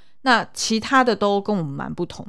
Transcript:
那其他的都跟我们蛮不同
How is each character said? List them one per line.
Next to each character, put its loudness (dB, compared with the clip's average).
那 2
其 -2
他 4
的 4
都 2
跟 0
我 0
们 -4
蛮 -8
不 -4
同 -12